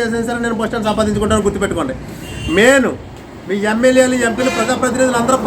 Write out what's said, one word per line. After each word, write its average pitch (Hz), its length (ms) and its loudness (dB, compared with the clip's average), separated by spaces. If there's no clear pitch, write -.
చేసినా 233 260 -2
సరే 233 180 -4
నేను 233 140 -2
బస్ 220 100 -2
స్టాండ్ 226 200 -2
సంపాదించుకుంటాను, 208 580 0
గుర్తుపెట్టుకోండి. 180 460 -2
మెయిన్ 247 320 6
మీ 185 80 -2
ఎమ్మెల్యేలు, 254 440 4
ఎంపీలు, 247 300 0
ప్రజాప్రతినిధులు 247 640 0
అందరూ, 254 260 2